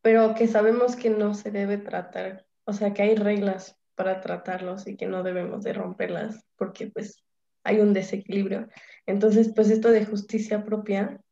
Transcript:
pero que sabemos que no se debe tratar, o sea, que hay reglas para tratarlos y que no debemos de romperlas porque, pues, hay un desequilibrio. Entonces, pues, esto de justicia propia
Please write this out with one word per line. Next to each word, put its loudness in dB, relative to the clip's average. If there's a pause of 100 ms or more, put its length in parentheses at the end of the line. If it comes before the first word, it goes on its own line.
pero 6
que 2
sabemos 2
que 0
no 0
se -10
debe -2
tratar, -10 (180)
o -6
sea, -2
que -2
hay 4
reglas -2 (160)
para -4
tratarlos -8
y -12
que -8
no -6
debemos -6
de -6
romperlas -8 (100)
porque, -8
pues, -12 (400)
hay 2
un 6
desequilibrio. -4 (360)
Entonces, 4
pues, 4
esto 4
de 4
justicia -4
propia -4 (120)